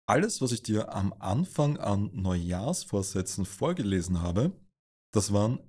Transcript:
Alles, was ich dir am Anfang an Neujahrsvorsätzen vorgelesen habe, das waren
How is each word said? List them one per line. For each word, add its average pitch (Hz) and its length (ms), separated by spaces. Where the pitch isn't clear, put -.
Alles, 170 340
was 127 100
ich 117 100
dir - 320
am 98 260
Anfang 147 580
an 101 360
Neujahrsvorsätzen 95 1300
vorgelesen 95 760
habe, 95 300
das 101 180
waren 104 380